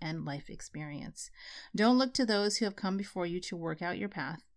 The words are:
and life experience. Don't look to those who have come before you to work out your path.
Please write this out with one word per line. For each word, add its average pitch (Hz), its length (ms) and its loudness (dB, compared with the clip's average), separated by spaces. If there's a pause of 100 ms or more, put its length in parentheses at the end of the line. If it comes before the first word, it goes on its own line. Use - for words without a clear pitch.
and 160 240 -4
life 147 240 -6
experience. - 800 -10 (420)
Don't 226 240 8
look 254 180 4
to 262 100 4
those 208 320 4
who 226 80 2
have 196 100 0
come 190 220 0
before 190 280 -2
you 175 140 0
to - 160 -6
work 165 260 -4
out 175 160 -2
your 202 120 -2
path. 156 320 -6 (160)